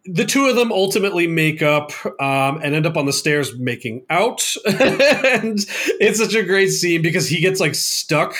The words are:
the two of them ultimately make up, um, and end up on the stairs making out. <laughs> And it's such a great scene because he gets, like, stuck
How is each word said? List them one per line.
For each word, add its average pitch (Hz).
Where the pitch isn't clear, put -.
the 185
two 277
of 254
them 233
ultimately 190
make 156
up, 151
um, 139
and 147
end 156
up 165
on 143
the 139
stairs 139
making 123
out. 208
<laughs> -
And 240
it's 214
such 208
a 214
great 190
scene 170
because 165
he 165
gets, 190
like, 160
stuck -